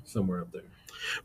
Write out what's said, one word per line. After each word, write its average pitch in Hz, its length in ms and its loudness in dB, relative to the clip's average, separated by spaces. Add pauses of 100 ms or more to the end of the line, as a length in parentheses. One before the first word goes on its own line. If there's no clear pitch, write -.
Somewhere 92 380 4
up 85 100 -8
there. - 100 -8 (640)